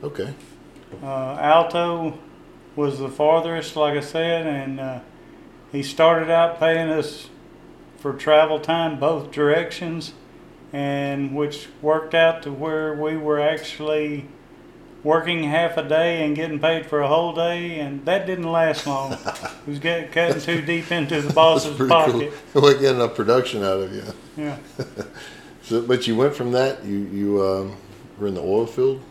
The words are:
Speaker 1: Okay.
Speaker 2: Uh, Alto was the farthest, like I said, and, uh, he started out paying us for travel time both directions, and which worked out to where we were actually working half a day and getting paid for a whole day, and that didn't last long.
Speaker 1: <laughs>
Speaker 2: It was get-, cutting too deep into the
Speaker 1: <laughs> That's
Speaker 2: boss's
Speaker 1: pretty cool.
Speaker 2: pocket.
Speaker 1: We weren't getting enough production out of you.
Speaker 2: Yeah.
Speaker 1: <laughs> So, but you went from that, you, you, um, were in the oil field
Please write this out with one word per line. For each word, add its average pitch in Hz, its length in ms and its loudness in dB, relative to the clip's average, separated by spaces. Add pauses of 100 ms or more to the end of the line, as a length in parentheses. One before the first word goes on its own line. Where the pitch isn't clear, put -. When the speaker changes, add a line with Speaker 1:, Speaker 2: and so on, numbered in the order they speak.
Speaker 1:
Okay. 143 300 -8 (680)
Speaker 2:
Uh, 135 320 -6
Alto 165 800 2 (580)
was 143 220 -2
the 135 120 -6
farthest, 160 680 0
like 147 220 2
I 139 40 -2
said, 165 460 -2
and, 135 320 -6
uh, 131 200 -8 (720)
he 139 120 -4
started 160 480 4
out 170 280 4
paying 165 300 2
us 151 400 -4 (680)
for 139 160 -6
travel 156 460 4
time 160 400 -2
both 147 320 -2
directions, 160 840 -2 (580)
and 139 640 -4
which 147 320 -4 (140)
worked 156 320 0
out 165 300 4
to 143 80 -8
where 156 420 -4
we 151 240 -4
were 151 220 0
actually 151 840 -2 (800)
working 160 400 2
half 165 340 2
a 156 60 -2
day 160 400 2
and 151 120 0
getting 156 240 -4
paid 160 260 0
for 147 160 0
a 143 60 2
whole 165 260 2
day, 170 460 -2
and 139 260 -8
that 185 220 0
didn't 180 220 -4
last 165 360 2
long. 135 280 -4
Speaker 1:
<laughs> - 40 -8 (500)
Speaker 2:
It 147 40 -6
was 143 80 -6
get-, 160 320 -2
cutting 165 300 2
too 170 200 -2
deep 165 300 -4
into 165 240 -2
the 147 60 0
Speaker 1:
<laughs> - 20 -4
That's 143 100 -4
Speaker 2:
boss's 156 420 4
Speaker 1:
pretty 131 140 0
cool. 160 240 6
Speaker 2:
pocket. 117 200 -2 (200)
Speaker 1:
We 143 80 6
weren't 139 180 8
getting 131 180 4
enough 117 180 0
production 117 480 2
out 95 160 0
of 95 140 -6
you. 104 100 -10 (340)
Speaker 2:
Yeah. 147 200 -6 (200)
Speaker 1:
<laughs> 131 100 -8 (760)
So, 117 180 0
but 120 260 0
you 113 80 0
went 139 180 2
from 120 200 -4
that, 131 320 0
you, 101 140 -4 (120)
you, 101 320 0
um, 98 320 -2 (420)
were 104 100 -4
in 95 80 -4
the 85 60 -6
oil 101 240 0
field 131 460 -2